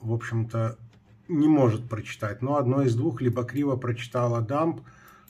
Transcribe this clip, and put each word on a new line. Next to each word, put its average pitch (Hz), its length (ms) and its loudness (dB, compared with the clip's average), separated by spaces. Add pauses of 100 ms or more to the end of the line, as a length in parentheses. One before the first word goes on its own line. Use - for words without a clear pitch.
в 113 100 -6
общем-то, 113 640 -4 (500)
не 151 200 2
может 131 400 4
прочитать. 104 540 -8
Но 139 160 0
одно 135 240 2
из 120 140 2
двух, 127 260 -2
либо 123 220 0
криво 139 320 -2
прочитала 120 640 -2
дамп, 147 400 -2 (480)